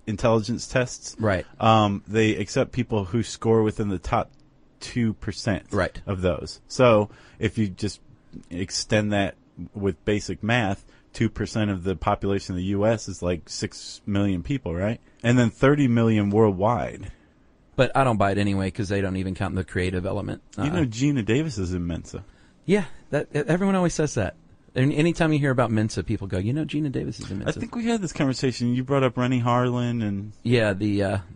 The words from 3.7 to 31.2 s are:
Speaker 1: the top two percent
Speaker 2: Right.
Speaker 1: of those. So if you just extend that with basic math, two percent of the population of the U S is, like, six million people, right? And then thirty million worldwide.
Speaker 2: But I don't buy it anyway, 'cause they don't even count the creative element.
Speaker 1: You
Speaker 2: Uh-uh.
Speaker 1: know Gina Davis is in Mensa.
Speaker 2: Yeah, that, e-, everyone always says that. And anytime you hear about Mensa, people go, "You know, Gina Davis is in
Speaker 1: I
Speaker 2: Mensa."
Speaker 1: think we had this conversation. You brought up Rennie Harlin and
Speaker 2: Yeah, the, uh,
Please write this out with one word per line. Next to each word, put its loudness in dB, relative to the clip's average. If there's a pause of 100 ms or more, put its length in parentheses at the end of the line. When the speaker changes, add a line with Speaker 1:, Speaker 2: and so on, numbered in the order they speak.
Speaker 1:
the -2
top -2 (500)
two -2
percent -4
Speaker 2:
Right. -2
Speaker 1:
of -4
those. -2
So 4 (300)
if -2
you 0
just -6 (520)
extend -2
that -2 (360)
with -4
basic -4
math, -2 (280)
two 0
percent -2
of -4
the -2
population -2
of -4
the -4
U 0
S 0
is, -10
like, -4
six -10
million 0
people, -4
right? -2 (220)
And 4
then 4
thirty 4
million 4
worldwide. 2 (640)
Speaker 2:
But 4
I 4
don't 4
buy 2
it 0
anyway, 0
'cause -4
they 0
don't -2
even -4
count -4
the -2
creative -2
element. -4 (160)
Speaker 1:
You -2
Speaker 2:
Uh-uh. 0
Speaker 1:
know 0
Gina 0
Davis 0
is -2
in -2
Mensa. -8 (420)
Speaker 2:
Yeah, 2 (240)
that, -2
e-, 2
everyone 2
always 2
says -2
that. -2 (400)
And 2
anytime 2
you 2
hear 2
about 2
Mensa, 0
people -4
go, -4
"You 0
know, -2
Gina -2
Davis -4
is -12
in -6
Speaker 1:
I -8
Speaker 2:
Mensa." -4
Speaker 1:
think -8
we -4
had 0
this -6
conversation. 0
You -2
brought 2
up 0
Rennie 0
Harlin 0
and -4 (100)
Speaker 2:
Yeah, 2
the, 0
uh, 0 (180)